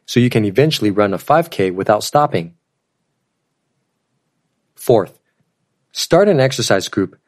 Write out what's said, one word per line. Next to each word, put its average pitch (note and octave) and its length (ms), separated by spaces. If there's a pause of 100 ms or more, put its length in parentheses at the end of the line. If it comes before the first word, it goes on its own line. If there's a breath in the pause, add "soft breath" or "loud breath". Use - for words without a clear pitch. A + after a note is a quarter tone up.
so - 120
you B2 120
can A2 160
eventually A2 440
run G2+ 240
a F2+ 40
five E3 320
K F#2+ 220
without G2 340
stopping. B2+ 500 (2250)
Fourth, G#2+ 440 (720)
start G3+ 380
an D#3+ 100
exercise A#2 480
group - 400